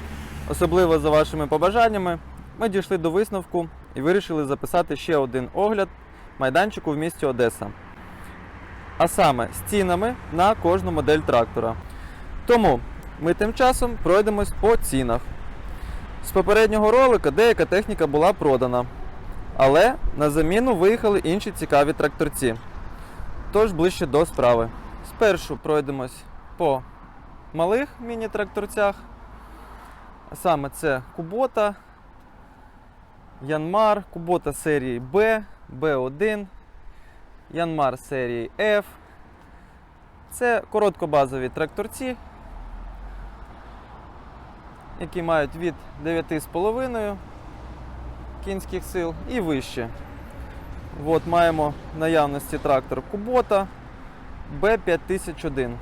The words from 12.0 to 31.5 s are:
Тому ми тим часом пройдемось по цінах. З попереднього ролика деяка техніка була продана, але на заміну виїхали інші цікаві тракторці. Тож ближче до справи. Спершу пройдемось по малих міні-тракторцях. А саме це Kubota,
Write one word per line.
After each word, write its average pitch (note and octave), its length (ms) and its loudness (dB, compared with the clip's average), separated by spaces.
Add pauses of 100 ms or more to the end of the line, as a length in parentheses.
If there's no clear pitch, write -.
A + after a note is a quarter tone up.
Тому G3 340 6 (400)
ми E3+ 140 2
тим G#3 200 -2
часом B3+ 480 4
пройдемось G3+ 580 4
по A3 160 6
цінах. B2 440 0 (1040)
З - 60 -8
попереднього G#3+ 600 4
ролика A3+ 400 6
деяка G3 340 6
техніка F3+ 420 2
була D3+ 260 4
продана, B2 540 2 (680)
але D#3 380 6 (220)
на D3 140 2
заміну F#3 460 2
виїхали G3+ 420 4
інші G3 320 -2
цікаві D3 420 4
тракторці. C#3 600 0 (1000)
Тож G#3+ 200 4
ближче F3 340 0
до D3 200 4
справи. A#2+ 420 4 (400)
Спершу F3+ 480 0
пройдемось C#3 680 -2 (340)
по C3+ 260 0 (720)
малих G3 340 0 (120)
міні-тракторцях. G#3 920 -4 (1400)
А D3+ 60 -16
саме D3 320 0
це C3+ 340 -2 (160)
Kubota, G#3 560 -2 (1700)